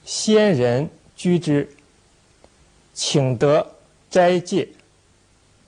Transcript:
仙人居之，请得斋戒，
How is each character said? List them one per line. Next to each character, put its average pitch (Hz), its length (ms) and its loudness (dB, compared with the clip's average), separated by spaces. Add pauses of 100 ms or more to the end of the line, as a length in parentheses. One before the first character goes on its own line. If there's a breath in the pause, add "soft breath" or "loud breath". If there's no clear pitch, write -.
仙 214 440 2
人 123 360 0 (280)
居 175 200 0
之， 147 320 -2 (1200)
请 131 440 -2
得 147 380 0 (340)
斋 180 300 2
戒， 175 300 -6 (1000)